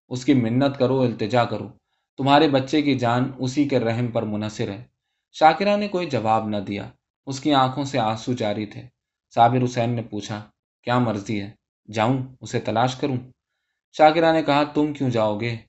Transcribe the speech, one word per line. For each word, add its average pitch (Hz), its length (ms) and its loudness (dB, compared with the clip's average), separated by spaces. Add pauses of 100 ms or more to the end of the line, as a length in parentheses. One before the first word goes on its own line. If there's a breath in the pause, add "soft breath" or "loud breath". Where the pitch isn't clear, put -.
اس 127 160 -8
کی 143 100 6
منت 127 440 2
کرو، 131 220 2
التجا 117 440 0
کرو، 107 240 -6 (480)
تمہارے 143 320 4
بچے 139 340 0
کی 139 120 2
جان 120 440 0
اسی 131 300 0
کے 135 100 2
رحم 113 280 0
پر 113 160 -4
منحصر 107 460 -6
ہے۔" 104 160 -12 (480)
شاکرہ 185 440 4
نے 208 120 -4
کوئی 180 220 -4
جواب 110 380 0
نہ 107 80 -4
دیا، 101 340 -6 (360)
اس 131 140 -8
کی 151 140 0
آنکھوں 131 300 2
سے 135 140 -6
آنسو 110 340 -2
جاری 107 340 -4
تھے۔ 120 160 -14 (520)
صابر 123 300 6
حسین 123 260 -2
نے 117 120 -4
پوچھا، 104 400 -10 (400)
"کیا 120 160 0
مرضی 107 440 -2
ہے، 101 80 -10 (420)
جاؤں 113 260 2 (220)
اسے 117 200 -6
تلاش 117 360 0
کروں؟" 139 200 -2 (800)
شاکرہ 160 360 6
نے 160 100 2
کہا، 147 220 2
"تم 151 280 -2
کیوں 139 180 -2
جاؤ 110 300 0
گے، 117 160 -4 (120)